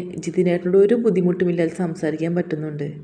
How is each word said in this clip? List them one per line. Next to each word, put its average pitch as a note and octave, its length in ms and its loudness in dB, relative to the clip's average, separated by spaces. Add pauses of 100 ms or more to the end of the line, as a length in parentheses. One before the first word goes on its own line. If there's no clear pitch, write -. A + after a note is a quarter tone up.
(180)
ജിതിനേട്ടനോട് F3+ 600 0
ഒരു G3+ 180 6
ബുദ്ധിമുട്ടുമില്ലാതെ F3+ 800 2
സംസാരിക്കാൻ E3 600 -4
പറ്റുന്നുണ്ട്. D#3 520 -4 (160)